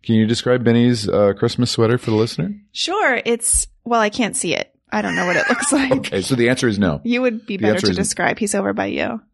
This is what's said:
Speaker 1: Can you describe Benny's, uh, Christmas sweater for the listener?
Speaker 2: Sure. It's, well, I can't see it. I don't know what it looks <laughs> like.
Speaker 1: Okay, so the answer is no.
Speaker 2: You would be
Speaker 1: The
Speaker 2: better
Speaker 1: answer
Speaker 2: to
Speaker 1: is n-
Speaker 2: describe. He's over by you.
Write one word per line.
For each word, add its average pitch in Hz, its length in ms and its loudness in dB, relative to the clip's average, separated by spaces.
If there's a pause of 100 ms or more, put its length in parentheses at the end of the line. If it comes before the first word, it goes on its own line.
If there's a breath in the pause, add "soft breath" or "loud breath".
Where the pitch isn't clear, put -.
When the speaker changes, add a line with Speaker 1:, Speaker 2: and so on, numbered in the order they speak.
Speaker 1:
Can 113 140 0
you 110 100 4
describe 120 380 0
Benny's, 117 440 4
uh, 101 300 2
Christmas 117 320 0
sweater 117 280 2
for - 120 -4
the 107 60 2
listener? 151 360 -2 (200)
Speaker 2:
Sure. 330 520 -2
It's, - 440 0 (160)
well, 233 160 0
I 214 100 2
can't 214 260 -2
see 170 200 -2
it. - 180 -6 (160)
I 214 120 -2
don't 185 120 -2
know 180 100 -2
what 175 120 0
it - 120 0
looks - 240 0
<laughs> - 0 -
like. 269 200 2
Speaker 1:
Okay, - 280 -2
so 110 140 -2
the 120 140 4
answer 127 180 0
is 101 140 0
no. 80 240 2
Speaker 2:
You 240 180 0
would 240 240 -2
be 196 120 -6
Speaker 1:
The 196 40 -4
Speaker 2:
better 208 120 2
Speaker 1:
answer 214 120 0
Speaker 2:
to 190 60 2
Speaker 1:
is 180 60 -2
n- 190 40 -2
Speaker 2:
describe. - 380 -2
He's 208 160 -2
over 196 160 -2
by 208 140 -2
you. - 340 -4 (140)